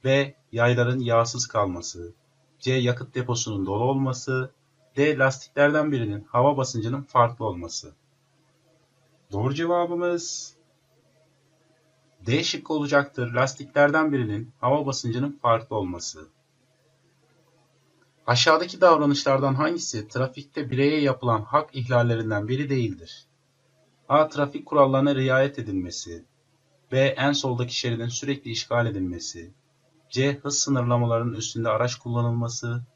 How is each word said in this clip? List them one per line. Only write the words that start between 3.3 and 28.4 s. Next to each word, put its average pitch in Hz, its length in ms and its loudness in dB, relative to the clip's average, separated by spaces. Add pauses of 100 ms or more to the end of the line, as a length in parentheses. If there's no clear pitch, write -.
dolu 104 180 -2
olması. 131 680 -2 (460)
D. 143 220 2
Lastiklerden 147 760 2
birinin 104 320 -2
hava 127 320 2
basıncının 123 460 -4
farklı 120 420 2
olması. 87 500 -8 (1400)
Doğru 120 220 -2
cevabımız 175 1000 -2 (1700)
D 113 180 0
şıkkı - 280 -6
olacaktır. 143 600 0
Lastiklerden 143 800 2
birinin 113 480 -4
hava 139 260 2
basıncının 131 560 -4
farklı 113 340 0
olması. 87 520 -8 (2000)
Aşağıdaki 165 540 2
davranışlardan 143 720 4
hangisi 151 540 -4
trafikte 131 640 -6
bireye 143 300 2
yapılan 123 420 0
hak 147 340 0
ihlallerinden 117 720 0
biri 135 220 -4
değildir? 117 560 -6 (800)
A. 151 200 4
Trafik 143 380 -4
kurallarına 139 480 4
riayet 131 440 2
edilmesi. 87 680 -8 (680)
B. 131 60 2
En 135 340 2
soldaki 123 460 -4
şeridin 120 300 -4
sürekli 135 420 -6